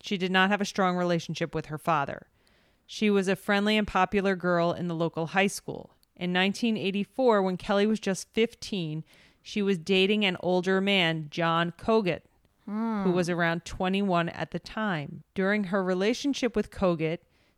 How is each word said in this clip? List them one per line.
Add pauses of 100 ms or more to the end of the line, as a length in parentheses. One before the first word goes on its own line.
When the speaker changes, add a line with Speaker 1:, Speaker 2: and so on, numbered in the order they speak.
Speaker 1:
She
did
not
have
a
strong
relationship
with
her
father. (600)
She
was
a
friendly
and
popular
girl
in
the
local
high
school. (260)
In
nineteen
eighty-four,
when
Kelly
was
just
fifteen, (360)
she
was
dating
an
older
man,
John
Kogut, (440)
Speaker 2:
Hmm.
Speaker 1:
who
was
around
twenty-one
at
the
time. (140)
During
her
relationship
with
Kogut, (380)